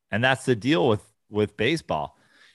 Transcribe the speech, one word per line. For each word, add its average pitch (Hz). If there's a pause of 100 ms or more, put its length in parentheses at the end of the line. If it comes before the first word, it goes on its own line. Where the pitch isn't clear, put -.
(120)
And 104
that's 131
the 127
deal 139
with, 107 (280)
with 104
baseball. 107 (380)